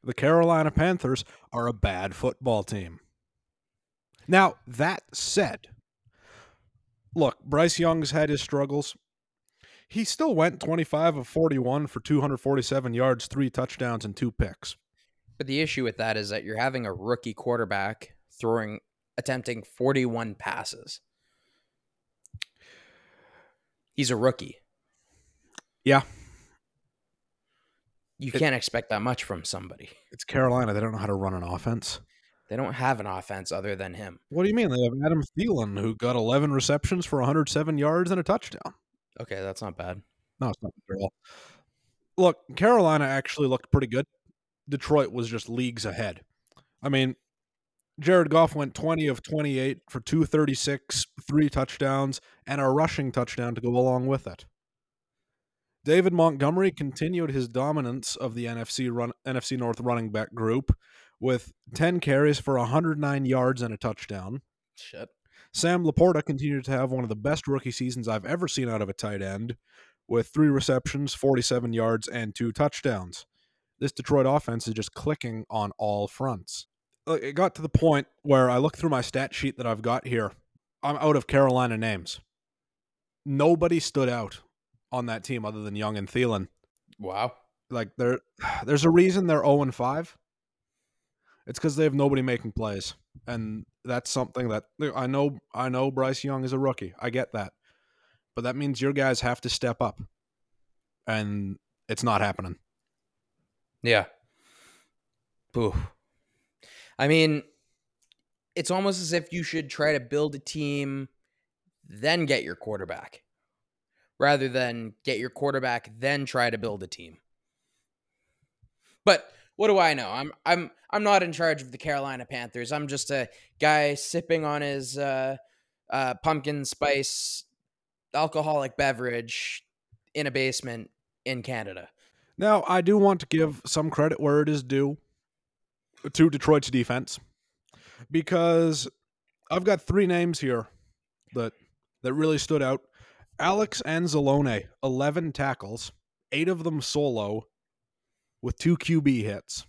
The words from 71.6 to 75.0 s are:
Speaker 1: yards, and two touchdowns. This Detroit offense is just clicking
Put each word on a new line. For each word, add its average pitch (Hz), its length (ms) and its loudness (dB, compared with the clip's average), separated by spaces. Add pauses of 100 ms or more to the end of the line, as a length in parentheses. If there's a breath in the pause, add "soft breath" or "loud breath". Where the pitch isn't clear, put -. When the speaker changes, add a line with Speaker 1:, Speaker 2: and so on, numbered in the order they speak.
Speaker 1:
yards, 113 340 0
and 113 280 -6
two 120 180 -2
touchdowns. 107 720 -2 (540)
This 139 100 -2
Detroit 135 380 2
offense 120 400 -2
is 110 60 -4
just 107 200 -8
clicking 117 560 -6